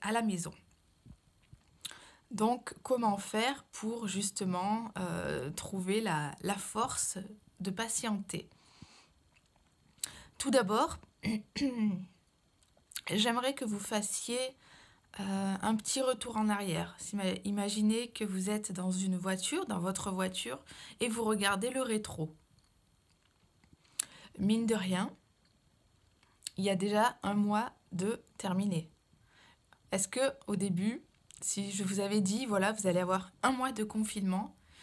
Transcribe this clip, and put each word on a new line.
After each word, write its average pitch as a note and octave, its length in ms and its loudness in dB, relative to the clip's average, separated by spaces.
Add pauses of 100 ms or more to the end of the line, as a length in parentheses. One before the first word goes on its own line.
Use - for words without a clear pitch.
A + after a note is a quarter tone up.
à G#3 100 -2
la A#3 80 2
maison. F3+ 320 0 (1800)
Donc, A#3 520 0
comment A#3 360 2
faire A#3 540 0
pour A3+ 360 -4
justement, G3 880 0
euh, D#3+ 520 -2
trouver F#3+ 500 -2
la, D#3 320 0 (100)
la G3+ 140 0
force - 600 -2 (420)
de F#3+ 100 -2
patienter ? G#3+ 760 -2 (1900)
Tout C#4 140 -2
d'abord, A#3 480 4 (240)
<clears throat> - 1900 -4
j'aimerais A#3+ 440 2
que C#4 100 -6
vous G#3 140 -2
fassiez, G#3 600 -2 (800)
euh, G3 420 -2
un A3 140 4
petit C4 260 0
retour B3 340 -2
en G#3+ 120 4
arrière. F3+ 500 0
Si - 180 -6
ma-, F#3 280 0
imaginez G#3+ 640 2
que A3+ 160 -6
vous F#3+ 260 0
êtes G#3+ 220 -2
dans F3+ 180 -2
une F#3 260 2
voiture, F#3+ 500 0
dans G3 120 -2
votre F#3+ 320 -2
voiture, F#3 480 -2 (420)
et A#3+ 80 4
vous A3+ 160 -2
regardez G3+ 460 2
le C4 100 0
rétro. G#3+ 540 -2 (2000)
Mine A3 280 4
de A3 80 4
rien, F#3 360 0 (1500)
il F#3+ 60 0
y G3+ 60 2
a F#3+ 60 2
déjà G#3 460 2
un G3 120 0
mois G#3 380 2 (200)
de F#3+ 280 -2 (160)
terminé. F#3 540 -2 (1000)
Est-ce F#3+ 160 2
que C4+ 260 2 (120)
au G#3 100 -2
début, G3 460 0 (380)
si G3+ 300 -2
je G3 140 -2
vous F#3+ 160 0
avais G3+ 200 2
dit, G#3+ 260 2
voilà, G3+ 260 4
vous G3+ 140 -4
allez F3+ 140 6
avoir F#3 300 0 (120)
un B3+ 100 6
mois C4 200 0
de G#3+ 120 -2
confinement, G#3 720 -2 (260)